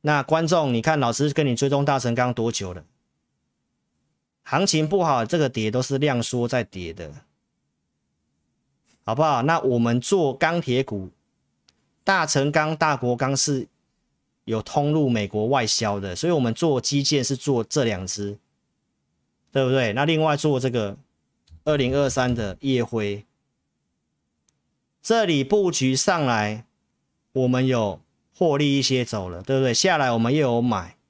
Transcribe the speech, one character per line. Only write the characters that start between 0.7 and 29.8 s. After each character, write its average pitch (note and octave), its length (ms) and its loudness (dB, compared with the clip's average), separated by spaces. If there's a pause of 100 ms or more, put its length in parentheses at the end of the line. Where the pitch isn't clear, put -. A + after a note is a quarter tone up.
你 A#2 80 0
看 D#3 180 0
老 A#2+ 140 2
师 C#3+ 180 0
跟 D3 160 0
你 A#2+ 100 0
追 C#3 120 0
踪 C#3 160 2
大 C#3 140 2
成 A#2+ 160 -2
钢 B2 180 0
多 A2+ 200 -2
久 F#2 200 -8
了？ E2 120 -14 (1600)
行 F3+ 220 0
情 D#3 220 0
不 F#3+ 140 2
好， C3+ 220 2
这 F3 120 -2
个 D3 120 2
跌 A2 220 -2
都 B2 120 0
是 C3+ 160 -2
量 C3+ 240 0
缩 A#2+ 240 -2
在 A#2+ 160 -2
跌 F2 300 -10
的， D#2+ 200 -14 (1900)
好 A2 100 -4
不 D3 80 0
好？ C#3 200 2
那 D#3+ 160 2
我 B2 200 0
们 A#2 220 2
做 D#3+ 320 2
钢 E3 280 0
铁 B2 240 -2
股， F#2+ 260 -8 (920)
大 F#3 200 2
成 D3 280 0
钢、 D#3 240 0
大 D3+ 200 2
国 B2 200 -2
钢 C3+ 200 -2
是 C3+ 300 -2 (800)
有 A2 180 -4
通 D3 300 0
路 D3 180 2
美 G#2+ 160 0
国 G#2+ 200 -2
外 B2+ 200 2
销 G#2 320 -2
的， F#2+ 160 -8
所 E3 160 -2
以 - 20 2
我 D#3+ 60 2
们 A#2 160 0
做 C#3+ 260 0
基 C#3+ 220 -2
建 C3+ 220 0
是 C#3 100 -2
做 B2+ 300 -2
这 - 180 -2
两 F#2+ 240 -2
只， G2+ 320 -8 (1120)
对 C3+ 140 0
不 B2+ 60 0
对？ B2+ 240 2
那 C#3 100 0
另 D#3 180 2
外 D3+ 140 2
做 C#3+ 240 0
这 B2+ 100 -2
个 G#2+ 260 -4 (680)
二 D3+ 120 0
零 C3 200 0
二 C#3 120 2
三 B2+ 240 0
的 G#2+ 280 -4
夜 B2+ 240 0
辉， G#2 420 -4 (1800)
这 A3+ 220 2
里 D#3 180 2
布 F#3 300 2
局 C3 240 0
上 E3+ 280 0
来， A2 400 -2 (680)
我 B2+ 160 0
们 B2+ 180 2
有 A2+ 340 0 (340)
获 D#3 220 2
利 C#3 220 2
一 - 20 2
些 B2+ 240 0
走 G2 240 -6
了， F2 140 -10
对 C3+ 160 0
不 C3+ 40 2
对？ B2 120 2
下 F3 240 2